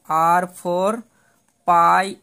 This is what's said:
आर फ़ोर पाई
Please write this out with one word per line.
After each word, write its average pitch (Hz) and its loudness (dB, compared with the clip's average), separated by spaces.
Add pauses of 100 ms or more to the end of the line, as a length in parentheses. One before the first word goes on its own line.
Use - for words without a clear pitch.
आर 170 0
फ़ोर 180 -4 (680)
पाई 175 2